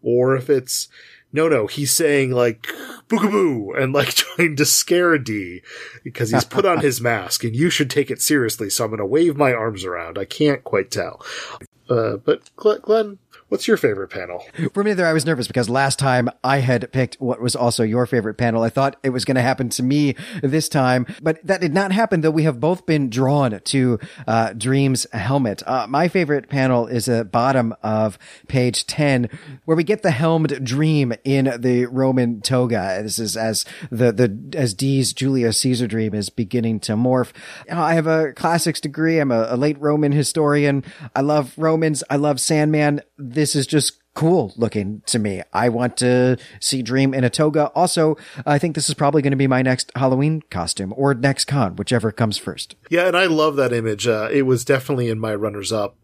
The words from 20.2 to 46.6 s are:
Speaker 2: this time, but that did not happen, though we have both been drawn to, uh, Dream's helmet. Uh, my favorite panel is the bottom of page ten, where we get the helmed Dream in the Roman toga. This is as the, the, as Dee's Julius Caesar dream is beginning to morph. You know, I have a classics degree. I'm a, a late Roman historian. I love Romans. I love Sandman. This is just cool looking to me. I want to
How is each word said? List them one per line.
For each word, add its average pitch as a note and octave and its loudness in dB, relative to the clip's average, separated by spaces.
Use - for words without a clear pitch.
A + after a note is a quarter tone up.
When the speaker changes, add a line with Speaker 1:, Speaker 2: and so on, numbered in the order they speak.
Speaker 2:
this D3 0
time, B2+ 2
but D#3+ -2
that F#3 -2
did D#3+ -2
not G3 0
happen, G3+ 2
though D#3 2
we D#3 2
have C3+ 0
both F3 0
been C#3+ 0
drawn C3 2
to, B2+ 2
uh, A2+ 2
Dream's C3 0
helmet. A#2 -2
Uh, B2 -2
my D3 0
favorite D3 0
panel C3 2
is A#2 -2
the A#2 2
bottom A#2+ 2
of G#2+ 0
page B2 0
ten, C3+ 0
where D#3+ 2
we E3+ 2
get G3+ -2
the F3 4
helmed D3+ 0
Dream C#3 2
in C3+ 2
the B2 2
Roman B2+ 0
toga. A2+ 0
This G#2+ -6
is A2 -4
as A2 -2
the, A#2+ 2
the, A#2+ 0
as B2 -2
Dee's C3+ 0
Julius C3 0
Caesar B2 0
dream G#2+ -2
is G#2 -4
beginning A2+ -2
to - -4
morph. B2 2
You E3+ -8
know, E3+ -2
I D#3+ 2
have D#3+ 2
a D#3+ 0
classics E3 -2
degree. D#3+ 0
I'm C#3 2
a, A2+ 2
a B2 0
late C#3 0
Roman D3 2
historian. D3 2
I C3+ 0
love D3 0
Romans. D#3+ 2
I D3 0
love C#3+ 0
Sandman. D3+ 2
This C#3+ -2
is C3+ 0
just - -2
cool D#3 2
looking G#2+ -2
to - -2
me. G2+ -2
I A#2+ 2
want A#2 -2
to B2 4